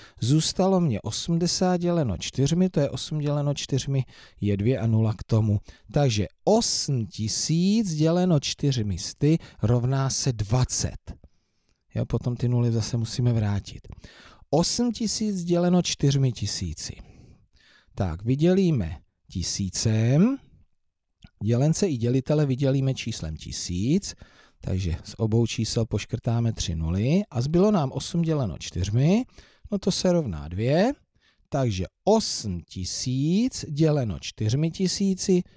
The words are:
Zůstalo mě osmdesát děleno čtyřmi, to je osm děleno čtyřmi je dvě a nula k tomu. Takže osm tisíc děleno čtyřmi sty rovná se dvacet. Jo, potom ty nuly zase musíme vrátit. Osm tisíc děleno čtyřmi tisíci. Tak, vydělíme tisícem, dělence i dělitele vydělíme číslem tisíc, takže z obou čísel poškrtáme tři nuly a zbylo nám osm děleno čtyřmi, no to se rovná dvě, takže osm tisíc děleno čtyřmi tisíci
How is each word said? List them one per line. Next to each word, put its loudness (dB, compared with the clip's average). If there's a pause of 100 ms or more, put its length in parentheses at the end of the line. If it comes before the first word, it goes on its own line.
(220)
Zůstalo 2
mě 0
osmdesát 0
děleno 0
čtyřmi, 0
to 0
je 2
osm -6
děleno 0
čtyřmi -2 (380)
je 2
dvě 2
a 0
nula 2
k -12
tomu. 2 (320)
Takže 2 (160)
osm 0
tisíc 0
děleno 4
čtyřmi -2
sty 0 (240)
rovná 2
se -2
dvacet. 0 (960)
Jo, -2
potom -2
ty -2
nuly 2
zase -2
musíme 0
vrátit. -4 (640)
Osm 0
tisíc -4
děleno 2
čtyřmi 2
tisíci. -8 (1000)
Tak, -4
vydělíme 2 (340)
tisícem, 2 (1080)
dělence 2
i -2
dělitele 0
vydělíme 0
číslem -8
tisíc, -4 (460)
takže -2
z -16
obou 2
čísel -2
poškrtáme -2
tři -6
nuly 0
a -2
zbylo 2
nám 2
osm -4
děleno 0
čtyřmi, 0 (480)
no -2
to 0
se 2
rovná -2
dvě, 0 (560)
takže -2 (180)
osm 0
tisíc -2
děleno 0
čtyřmi -2
tisíci 0 (140)